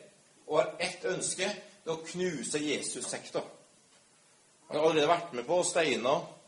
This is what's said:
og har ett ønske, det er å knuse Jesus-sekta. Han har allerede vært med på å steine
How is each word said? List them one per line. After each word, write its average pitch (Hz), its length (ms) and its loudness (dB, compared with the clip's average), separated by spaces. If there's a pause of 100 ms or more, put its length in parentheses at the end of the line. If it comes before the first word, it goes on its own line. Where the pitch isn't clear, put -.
(480)
og 151 160 2
har 156 160 -2
ett 165 260 -4
ønske, 180 400 -2 (380)
det 160 80 -4
er - 20 -2
å 160 140 -8
knuse 156 560 -2
Jesus-sekta. 127 840 -4 (1200)
Han 151 120 -2
har - 20 4
allerede 160 320 6
vært - 240 -2
med 120 80 -4
på 170 160 2
å 170 60 0
steine 135 480 2 (320)